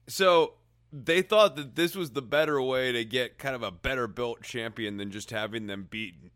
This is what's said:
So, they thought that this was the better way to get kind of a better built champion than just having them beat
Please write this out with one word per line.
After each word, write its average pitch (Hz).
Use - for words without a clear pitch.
So, 175
they 165
thought 208
that 135
this 170
was 170
the 131
better 143
way 127
to 117
get 117
kind 135
of 117
a 101
better 123
built 117
champion 113
than 101
just 101
having 107
them 98
beat 110